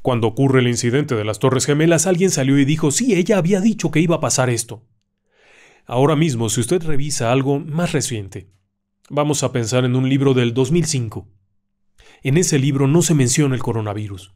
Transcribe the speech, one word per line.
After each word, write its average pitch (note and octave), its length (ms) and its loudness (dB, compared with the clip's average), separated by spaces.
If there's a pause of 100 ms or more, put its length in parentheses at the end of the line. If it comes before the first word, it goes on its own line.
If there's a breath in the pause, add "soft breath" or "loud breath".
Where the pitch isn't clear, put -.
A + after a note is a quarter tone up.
Cuando A#2 260 0
ocurre C3 320 2
el B2 80 2
incidente B2 480 -2
de G#2 100 -4
las G#2+ 140 -6
Torres C3 260 0
Gemelas, D#3+ 400 2
alguien F#3 240 2
salió C#3 300 0
y C3+ 60 4
dijo, D3+ 260 0
"Sí, A#3 240 0
ella F#3 220 2
había F#3 240 0
dicho A3 280 0
que D3+ 120 0
iba D#3+ 160 0
a - 20 -6
pasar B2+ 300 0
esto". A2 340 -6 (1000 soft breath)
Ahora C#3+ 300 2
mismo, B2 340 0
si B2 120 -2
usted F3+ 220 -2
revisa D3 480 0
algo C#3 280 0
más E3 340 -4
reciente, G#2+ 580 -6 (580)
vamos D3 340 -2
a B2 80 -2
pensar B2+ 340 -2
en B2 100 0
un C3 120 0
libro C3+ 280 2
del A#2+ 180 0
dos C3 180 0
mil E3 140 2
cinco. A#2 420 -6 (920 soft breath)
En C#3 160 0
ese E3+ 220 2
libro C3+ 280 2
no D#3+ 140 4
se E3 140 2
menciona C3 400 2
el A#2 80 -6
coronavirus. G#2+ 720 -6